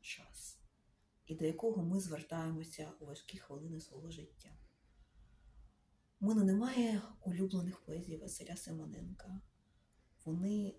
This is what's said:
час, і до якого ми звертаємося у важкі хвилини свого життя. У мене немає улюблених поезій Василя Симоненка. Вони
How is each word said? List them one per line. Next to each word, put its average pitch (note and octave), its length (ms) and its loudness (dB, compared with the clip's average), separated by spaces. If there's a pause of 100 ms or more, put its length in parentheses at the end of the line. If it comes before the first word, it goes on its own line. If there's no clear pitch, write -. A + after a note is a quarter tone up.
час, - 580 -12 (680)
і E3 100 -6
до D#3+ 100 2
якого F#3+ 380 2
ми F3+ 160 2
звертаємося D#3+ 1000 -4
у D#3 60 -12
важкі D#3 320 -12
хвилини D#3+ 420 -8
свого D#3+ 320 -12
життя. - 380 -14 (1700)
У G3 60 4
мене G#3+ 180 8
немає A3 580 6 (200)
улюблених F#3 580 0
поезій D#3+ 380 -6
Василя E3+ 380 -8
Симоненка. E3+ 840 -8 (840)
Вони G3 540 2